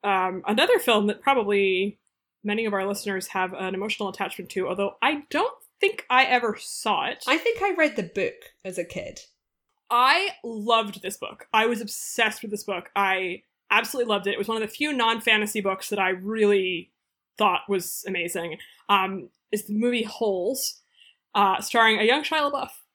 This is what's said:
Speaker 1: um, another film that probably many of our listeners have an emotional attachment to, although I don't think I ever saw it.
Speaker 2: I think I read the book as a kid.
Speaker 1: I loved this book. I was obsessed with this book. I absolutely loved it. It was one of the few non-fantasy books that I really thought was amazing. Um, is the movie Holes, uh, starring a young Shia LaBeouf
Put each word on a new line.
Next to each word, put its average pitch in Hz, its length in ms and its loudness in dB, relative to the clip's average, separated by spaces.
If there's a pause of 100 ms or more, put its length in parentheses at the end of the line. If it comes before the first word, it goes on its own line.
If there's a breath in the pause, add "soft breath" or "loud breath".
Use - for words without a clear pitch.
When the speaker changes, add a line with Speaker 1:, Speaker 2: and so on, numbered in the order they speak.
Speaker 1:
um, 185 440 0
another 302 320 4
film 208 280 4
that - 140 -2
probably 202 760 2 (440)
many 208 220 -2
of 208 80 -2
our 196 140 0
listeners 202 400 -4
have 185 260 -2
an 185 220 -6
emotional 208 340 -4
attachment 185 420 -8
to, 185 160 -2
although 196 340 -2
I 294 280 0
don't 415 240 -2 (260)
think - 300 0
I 254 160 8
ever 240 340 2
saw 175 480 -2
it. - 200 -8
Speaker 2:
I 277 100 4
think 466 240 0
I 392 140 0
read 311 200 2
the 208 80 -4
book 170 300 -4 (320)
as 185 140 -8
a 175 60 -2
kid. - 340 -12 (720)
Speaker 1:
I 285 400 4 (120)
loved 226 580 0
this - 160 -8
book. - 360 -12
I 220 140 6
was 233 140 0
obsessed - 600 -2
with 208 100 -8
this 208 120 -8
book. 180 320 -6
I 190 480 0 (280)
absolutely 233 380 2
loved 202 160 2
it. 196 80 0
It - 40 -4
was 202 100 -4
one 226 100 -2
of 220 100 -4
the - 80 -12
few 302 160 -2
non-fantasy 226 680 2
books 190 280 -2
that 202 100 -4
I 185 100 2
really 190 840 0 (460)
thought 202 320 2
was 190 380 -4
amazing. 170 500 -6 (320 loud breath)
Um, 190 400 0 (220)
is 208 160 -4
the 208 60 -6
movie 233 280 0
Holes, 208 800 -2 (540 soft breath)
uh, 196 260 4
starring 226 380 4
a 214 40 2
young 262 200 2
Shia 294 280 0
LaBeouf 269 200 -6 (240)